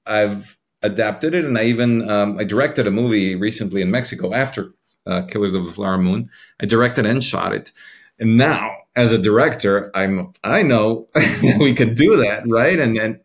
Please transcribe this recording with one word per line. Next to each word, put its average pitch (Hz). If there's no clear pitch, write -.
I've 104
adapted 107
it. 170
And 123
I 110
even, 117
um, 101
I 107
directed 117
a 98
movie 104
recently 98
in 90
Mexico 98
after, -
uh, 92
Killers 98
of 92
the 85
Flower 95
Moon. 95
I -
directed 117
and 123
shot 92
it. -
And 113
now 117
as 120
a 113
director, 104
I'm, 95
I 156
know 113
<laughs> -
we 135
can 117
do 175
that, 107
right? 127
And, 113
and, 110